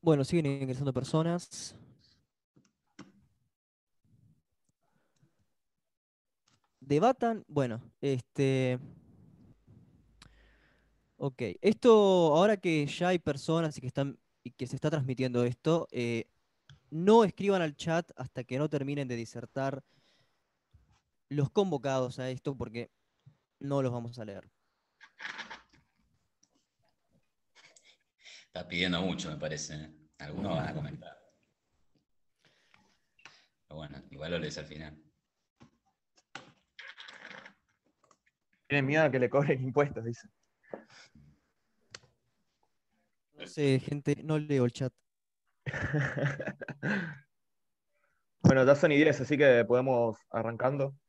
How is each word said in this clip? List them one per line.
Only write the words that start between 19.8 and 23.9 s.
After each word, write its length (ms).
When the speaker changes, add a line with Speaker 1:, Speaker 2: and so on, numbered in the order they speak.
Speaker 1:
los 220
convocados 680
a 100
esto, 260
porque 360
no 240
los 100